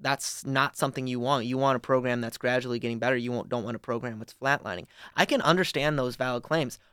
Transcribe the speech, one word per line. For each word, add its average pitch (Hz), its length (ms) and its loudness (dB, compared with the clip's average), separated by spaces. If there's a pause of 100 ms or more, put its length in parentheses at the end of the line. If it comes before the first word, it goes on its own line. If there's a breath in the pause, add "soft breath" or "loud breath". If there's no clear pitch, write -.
that's - 440 -4
not 135 320 0
something 135 300 -2
you 123 140 -2
want. 127 260 2
You 127 120 -2
want 135 180 4
a 117 40 -2
program 123 420 2
that's 113 160 -8
gradually 123 400 0
getting 117 200 -2
better. 123 180 2
You 123 140 -2
won't, 120 200 -4
don't 120 140 -2
want 110 120 -4
a - 20 -8
program 117 400 -6
that's - 160 -14
flatlining. 120 520 -2 (300 loud breath)
I 190 100 6
can 269 160 2
understand 151 560 2
those 127 180 -2
valid 123 260 -2
claims. 151 360 -2 (140)